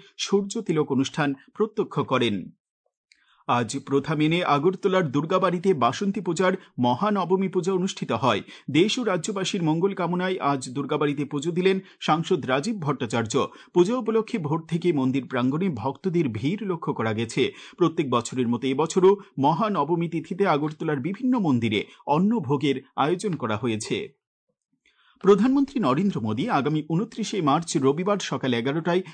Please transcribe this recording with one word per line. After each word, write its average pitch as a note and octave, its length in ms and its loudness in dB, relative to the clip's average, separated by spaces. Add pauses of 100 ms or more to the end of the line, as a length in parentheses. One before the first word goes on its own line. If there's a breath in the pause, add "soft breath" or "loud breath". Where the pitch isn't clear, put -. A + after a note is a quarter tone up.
(180 loud breath)
সূর্য G3+ 440 -2
তিলক D#3 300 0
অনুষ্ঠান C#3 420 0 (200 loud breath)
প্রত্যক্ষ G#3 460 -2
করেন। A#2+ 520 0 (960 soft breath)
আজ B2 320 0
প্রথা C#3 360 -2
মেনে D#3 280 2
আগরতলার F#3 680 2
দুর্গাবাড়িতে F3 600 0
বাসন্তী D#3+ 480 0
পূজার F3+ 320 0 (260 loud breath)
মহানবমী F#3 680 0
পূজা F#3 260 0
অনুষ্ঠিত F3+ 380 -2
হয়। A2+ 300 2 (300 loud breath)
দেশ F#3+ 280 2
ও B3 40 -2
রাজ্যবাসীর F#3+ 600 -2
মঙ্গল E3 300 2
কামনায় F#3 480 -2
আজ C3+ 280 -2
দুর্গাবাড়িতে C#3+ 560 -2
পুজো D3 260 -6
দিলেন F#3 280 2 (200 loud breath)
সাংসদ D#3+ 460 0
রাজীব C#3+ 340 0
ভট্টাচার্য। B2+ 540 -2 (400 loud breath)
পূজা F3+ 240 4
উপলক্ষে A3 400 -2
ভোর D#3 300 -2
থেকে E3+ 260 0
মন্দির C3 320 0
প্রাঙ্গণে C3+ 440 0
ভক্তদের C#3+ 600 -2
ভিড় C#3 360 -4
লক্ষ্য E3+ 280 -4
করা A2+ 200 -2
গেছে। A#2 400 0 (240 loud breath)
প্রত্যেক D#3+ 320 2
বছরের B2 380 0
মতো A#2+ 200 -2
এবছরও D#3 440 4 (280 loud breath)
মহানবমী E3 680 2
তিথিতে F3 400 -2
আগরতলার D#3 520 0
বিভিন্ন A3 400 -2
মন্দিরে A#2 460 2 (200 loud breath)
অন্নভোগের D3 720 0 (180 soft breath)
আয়োজন F3+ 400 0
করা A2 220 -2
হয়েছে। G#2+ 600 -4 (1040 soft breath)
প্রধানমন্ত্রী B3+ 560 4
নরেন্দ্র E3+ 420 0
মোদী A2 260 -2
আগামী D3+ 420 0
ঊনত্রিশে G3 520 -4
মার্চ D#3 360 0
রবিবার E3 420 2
সকাল C3 340 -4
এগারোটায় D#3+ 480 0 (120)